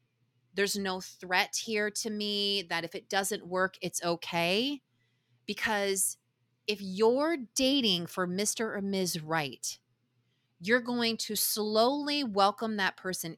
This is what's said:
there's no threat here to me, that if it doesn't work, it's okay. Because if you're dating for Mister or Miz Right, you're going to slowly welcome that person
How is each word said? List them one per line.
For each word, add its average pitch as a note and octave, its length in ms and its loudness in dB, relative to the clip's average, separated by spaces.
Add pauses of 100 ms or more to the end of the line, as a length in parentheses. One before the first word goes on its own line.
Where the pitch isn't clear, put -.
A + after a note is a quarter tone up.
(540)
there's G3+ 240 0
no F#3+ 240 -4
threat F#3 640 -2
here G#3 260 -2
to G#3+ 200 -6
me, G3+ 600 -2
that E3+ 140 -2
if E3 120 -8
it - 140 -12
doesn't G3 380 -2
work, F#3 340 0
it's F3 220 -6
okay. F3 800 0 (640)
Because G3+ 720 -2 (500)
if G#3 140 0
you're A#3 560 2 (180)
dating A#3+ 520 4
for F#3 200 -2
Mister G#3 480 -2
or G3+ 60 -4
Miz F#3 400 0
Right, D#3 580 -2 (800)
you're A3+ 220 4
going A#3 360 0
to - 180 -4
slowly C4 880 2
welcome G#3 540 2
that F#3 200 0
person F3 400 -8